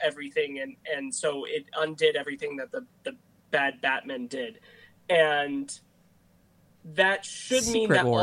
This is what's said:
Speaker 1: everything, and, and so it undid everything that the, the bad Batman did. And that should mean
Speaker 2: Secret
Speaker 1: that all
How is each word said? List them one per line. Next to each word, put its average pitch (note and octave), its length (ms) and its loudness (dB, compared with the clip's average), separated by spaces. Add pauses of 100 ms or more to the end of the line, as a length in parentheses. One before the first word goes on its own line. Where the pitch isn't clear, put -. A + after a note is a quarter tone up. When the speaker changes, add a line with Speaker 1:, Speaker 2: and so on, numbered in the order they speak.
Speaker 1:
everything, C#3+ 600 -2
and, C3+ 160 -10 (180)
and C3+ 200 -6
so C#3+ 320 -2
it D3+ 180 -6 (120)
undid D#3 400 2
everything C#3+ 420 -6
that C3 120 -10
the, C3 160 -8 (180)
the - 120 -10 (340)
bad C#3 300 0
Batman C3+ 460 -2
did. A#2+ 340 -8 (500)
And C#3+ 680 4 (1200)
that C#4+ 300 2
should - 420 -2
mean A3+ 220 2
Speaker 2:
Secret D3+ 80 6
Speaker 1:
that B2+ 80 4
all A#2+ 80 2 (100)